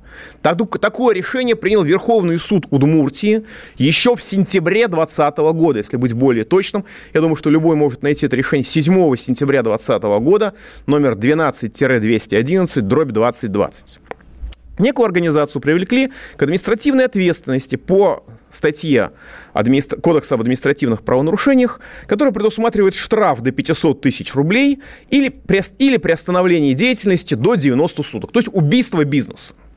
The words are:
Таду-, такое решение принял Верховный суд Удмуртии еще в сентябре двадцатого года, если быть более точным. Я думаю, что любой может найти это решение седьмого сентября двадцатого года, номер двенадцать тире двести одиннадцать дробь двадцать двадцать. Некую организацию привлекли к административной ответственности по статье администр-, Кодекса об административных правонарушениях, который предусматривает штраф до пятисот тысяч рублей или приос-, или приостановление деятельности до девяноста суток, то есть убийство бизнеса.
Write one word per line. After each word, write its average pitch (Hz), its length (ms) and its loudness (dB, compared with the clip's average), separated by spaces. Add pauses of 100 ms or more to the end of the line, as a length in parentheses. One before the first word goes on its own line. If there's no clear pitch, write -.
(420)
Таду-, 175 240 0
такое 214 500 0
решение 240 400 -2
принял 196 280 0
Верховный 180 560 0
суд 190 320 -2
Удмуртии 156 720 2 (320)
еще 165 380 2
в - 80 -8
сентябре 196 640 0
двадцатого 160 640 0
года, 160 260 2
если 113 180 -6
быть 120 160 0
более 120 320 2
точным. 196 380 0 (300)
Я 156 80 2
думаю, 160 140 2
что 156 140 -4
любой 160 260 2
может 147 260 0
найти 147 240 -2
это 120 100 -2
решение 135 300 -2
седьмого 160 520 2
сентября 139 440 -2
двадцатого 107 580 0
года, 196 340 0 (340)
номер 139 280 2
двенадцать 131 580 -2
тире 131 260 0
двести 107 360 -2
одиннадцать 139 520 0
дробь 131 240 0
двадцать 110 400 -2
двадцать. - 480 -4 (800)
Некую 240 260 2
организацию 156 560 0
привлекли 190 500 0 (260)
к - 40 -2
административной 226 640 0
ответственности 160 720 -2
по 185 480 0 (260)
статье 151 640 0 (420)
администр-, 131 480 0
Кодекса 156 340 0
об 113 60 0
административных 123 640 -2
правонарушениях, 208 760 2 (280)
который 233 260 0
предусматривает 214 640 0
штраф 180 460 0
до 123 100 -2
пятисот 147 500 -2
тысяч - 320 -4
рублей 247 460 0 (300)
или 269 200 2
приос-, - 480 -2
или 262 200 2
приостановление 175 760 2
деятельности 196 640 0
до 170 200 2
девяноста 143 460 0
суток, - 300 -10
то 240 80 2
есть 233 120 0
убийство 180 540 2
бизнеса. - 480 -4 (240)